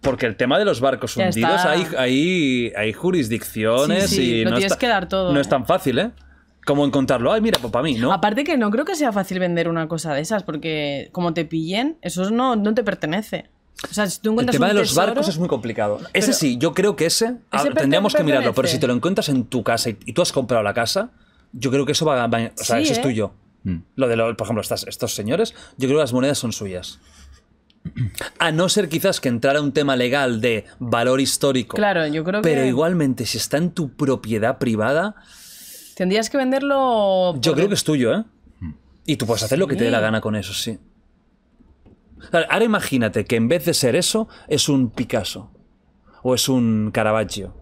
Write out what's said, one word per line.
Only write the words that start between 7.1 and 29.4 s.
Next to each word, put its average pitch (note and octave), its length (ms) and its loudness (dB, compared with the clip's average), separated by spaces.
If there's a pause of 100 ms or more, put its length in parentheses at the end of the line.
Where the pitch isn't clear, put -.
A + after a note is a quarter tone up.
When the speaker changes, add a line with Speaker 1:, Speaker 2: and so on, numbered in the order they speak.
Speaker 1:
"Ay, A3 80 2
mira, A3 200 2
pues A#2 120 -6
para A#2+ 100 2
mí", D3+ 120 0
¿no? E3 180 2
Speaker 2:
Aparte G#3+ 320 0
que D#4+ 120 0
no G#3 140 2
creo B3 140 0
que G4 100 -2
sea C#4+ 160 0
fácil F#3+ 260 -4
vender E3+ 300 0
una E3 220 -2
cosa D#3+ 240 -4
de C#3 80 0
esas, F#3 220 -2
porque D3+ 680 -4
como F3 220 -2
te E3 100 -2
pillen, F3+ 580 -2
eso F#3 300 -4
no, B3 240 2
no G#3 180 0
te A#3 120 0
pertenece. F#3 640 -4 (400)
O - 40 -14
sea, G#3 140 0
si - 140 -6
tú G#3+ 80 0
Speaker 1:
El A3 40 2
Speaker 2:
encuentras B3 220 0
Speaker 1:
tema D#3+ 120 4
Speaker 2:
un - 20 4
Speaker 1:
de G#3 100 4
los - 100 2
Speaker 2:
tesoro D#3+ 180 4
Speaker 1:
barcos B3 200 0
es D#3+ 100 -2
muy F3 120 0
complicado. A2 480 -2 (160)
Ese G#3 140 2
Speaker 2:
Pero C4 60 2
Speaker 1:
sí, B2+ 240 0
yo D#3 160 0
creo G3+ 220 2
que D3+ 120 0
ese, F#3+ 180 2
Speaker 2:
¿ese A#3+ 120 -4 (140)
Speaker 1:
ah, - 120 2
tendríamos A#3+ 500 2
que D4+ 60 4
Speaker 2:
pertenece? F#3 40 2
Speaker 1:
mirarlo, B2+ 300 2
pero C3 160 2
si - 100 -2
te C#3+ 80 0
lo B2 60 2
encuentras F3 340 0
en C3 180 0
tu B2 160 -2
casa A#2 280 0
y, G#2 160 -6
y A2+ 80 -12
tú E3+ 80 0
has E3+ 100 0
comprado A#2+ 320 0
la G2+ 100 0
casa, F#3+ 380 -2 (400)
yo B2+ 180 -4
creo C3+ 160 2
que D3 60 -2
eso D#3 140 0
va, B2+ 220 2
va, A#2 100 2 (200)
o - 60 -10
sea, A#2 140 0
Speaker 2:
Sí, D4+ 60 2
Speaker 1:
ese D#4 100 0
es A3+ 60 0
Speaker 2:
¿eh? - 20 -2
Speaker 1:
tuyo. A2 320 0 (320)
Speaker 3:
Mm. F#2 120 -2 (180)
Speaker 1:
Lo C3 120 2
de A#2 80 2
lo, A2+ 220 0
por G#2+ 100 -4
ejemplo, G#2+ 140 -2
estas, - 260 -6
estos - 280 -6
señores, D#3 380 -2 (240)
yo B2+ 120 -2
creo C#3+ 80 4
que D#3 60 4
las A#2+ 100 -2
monedas C3+ 240 0
son A2+ 160 -4
suyas. F#2 480 -10 (1400)
A E3 140 2
no F3 160 2
ser G3 180 0
quizás E3 320 0
que - 80 -4
entrara C3+ 340 2